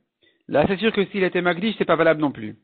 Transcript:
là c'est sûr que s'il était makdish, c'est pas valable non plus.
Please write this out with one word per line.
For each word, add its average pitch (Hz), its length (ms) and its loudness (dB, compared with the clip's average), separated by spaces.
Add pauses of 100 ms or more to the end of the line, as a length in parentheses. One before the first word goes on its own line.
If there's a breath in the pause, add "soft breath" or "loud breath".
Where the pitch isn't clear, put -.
(460)
là - 220 2
c'est 196 80 0
sûr 208 160 0
que 196 140 0
s'il 196 180 -2
était 180 180 0
makdish, 180 360 -2
c'est - 60 -2
pas 165 120 2
valable 160 240 2
non 143 100 0
plus. 110 340 -12